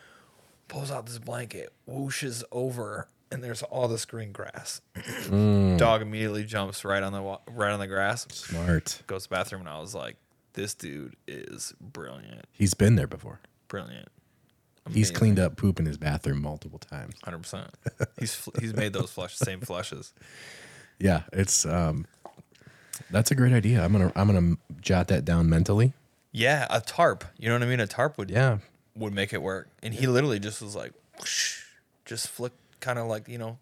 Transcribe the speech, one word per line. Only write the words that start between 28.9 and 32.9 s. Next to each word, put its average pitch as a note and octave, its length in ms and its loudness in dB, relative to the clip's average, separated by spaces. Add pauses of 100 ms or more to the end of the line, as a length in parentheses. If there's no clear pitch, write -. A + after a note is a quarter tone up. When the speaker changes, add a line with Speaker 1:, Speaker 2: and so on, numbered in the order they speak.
Speaker 1:
would G#2+ 180 -6
make G2+ 200 -2
it F#2+ 80 -2
work. F#2+ 260 -6 (160)
And A2 100 -6
he C3 140 0
literally B2+ 320 4
just G#2 220 -8
was G#2 140 -12
like, D2 180 -10 (260)
whoosh, - 440 -4 (420)
just - 240 -8
flicked, - 280 -8 (220)
kinda B2 240 -2